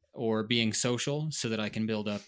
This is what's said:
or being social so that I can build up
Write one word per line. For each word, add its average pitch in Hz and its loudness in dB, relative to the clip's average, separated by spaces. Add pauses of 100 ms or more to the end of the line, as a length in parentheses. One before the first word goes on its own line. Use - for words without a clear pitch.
(120)
or 110 0
being 113 4
social 143 0
so - -2
that 110 -2
I 104 -2
can 110 -2
build 107 -2
up 104 -4